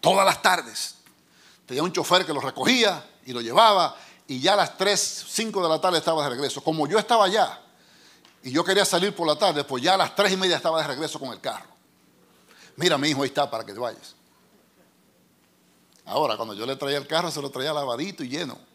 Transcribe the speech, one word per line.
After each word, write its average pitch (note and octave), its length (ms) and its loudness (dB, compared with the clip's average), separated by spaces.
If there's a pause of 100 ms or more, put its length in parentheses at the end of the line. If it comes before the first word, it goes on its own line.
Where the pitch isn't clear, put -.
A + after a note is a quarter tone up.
Todas F#3+ 260 6
las - 160 2
tardes. E3 540 0 (680)
Tenía C3 200 -4
un F3+ 80 -2
chofer F3+ 340 2
que D#3+ 60 -4
lo C#3 80 -2
recogía F3 680 0 (160)
y C3 80 -14
lo A#2+ 80 -6
llevaba. E3+ 560 4 (300)
Y C3 140 -6
ya F#3 140 4
a - 20 4
las F3 200 0
tres, - 520 0
cinco G#3 340 -4
de E3+ 60 0
la D#3+ 120 2
tarde F3+ 180 2
estaba D#3 260 0
de C#3 60 -2
regreso. B2+ 340 -6
Como D#3 240 -2
yo G3 100 2
estaba G#3+ 280 2
allá F#3 360 0 (800)
y B2+ 80 -14
yo D#3+ 140 0
quería F#3+ 200 2
salir F#3+ 300 0
por E3+ 140 -2
la - 100 2
tarde, E3 240 2
pues C3 180 -6
ya F3 140 2
a - 20 2
las F3 200 0
tres G3 160 2
y F#3+ 40 -2
media F#3 200 0
estaba D#3+ 260 0
de D3 60 -4
regreso D3 320 -6
con C3 120 -10
el G2 80 -16
carro. - 280 -10 (1040)
"Mira, D#3 240 2
mi D3 120 0
hijo, C#3 120 0
ahí C3+ 60 -2
está C#3+ 200 0
para A2+ 160 -8
que G2+ 80 -16
te G2+ 60 -14
vayas." A#2 380 -10 (1900)
Ahora, A2+ 320 -2
cuando A2+ 180 -6
yo G#2+ 120 -8
le C3+ 80 -4
traía C#3+ 240 -4
el C3+ 80 -10
carro, E3 240 -2
se C#3+ 100 -8
lo C#3 80 -8
traía C3+ 240 -6
lavadito C#3+ 520 -6
y B2 40 -10
lleno. C#3+ 300 -8 (160)